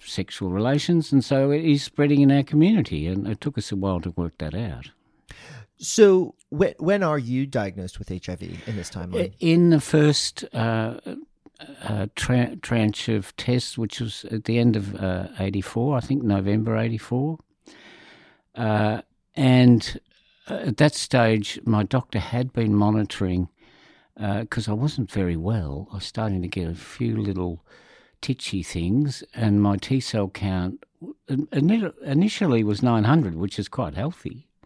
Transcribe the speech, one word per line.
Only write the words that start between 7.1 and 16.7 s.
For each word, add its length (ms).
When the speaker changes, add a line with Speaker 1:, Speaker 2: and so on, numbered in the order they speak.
Speaker 2:
you 260
diagnosed 540
with 100
H 200
I 80
V 280
in 120
this 120
timeline? 500
Speaker 1:
In 320
the 100
first, 720
uh, 480
uh, 320
tra-, 460
tranche 480
of 260
tests, 420
which 220
was 320
at 140
the 120
end 200
of, 180
uh, 320
eighty-four, 600
I 20
think 240
November 540